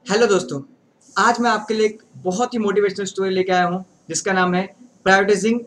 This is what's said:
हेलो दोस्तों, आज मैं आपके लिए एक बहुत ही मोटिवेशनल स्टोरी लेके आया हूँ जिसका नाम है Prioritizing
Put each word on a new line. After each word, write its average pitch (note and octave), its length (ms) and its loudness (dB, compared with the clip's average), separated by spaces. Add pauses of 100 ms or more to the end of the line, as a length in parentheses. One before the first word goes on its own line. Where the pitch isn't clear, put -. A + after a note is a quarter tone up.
(100)
हेलो A3+ 160 4
दोस्तों, E3+ 340 -2 (580)
आज A3+ 220 2
मैं A#3+ 100 0
आपके G#3+ 240 -2
लिए A3 120 2
एक G#3+ 160 -4 (140)
बहुत G3 380 -4
ही A#3+ 40 -2
मोटिवेशनल G3+ 480 0
स्टोरी F#3+ 240 -4
लेके F#3 220 0
आया F3+ 120 4
हूँ F3+ 200 -4 (240)
जिसका E3 240 -4
नाम F3+ 220 2
है F#3+ 220 -4 (320)
Prioritizing G3 580 4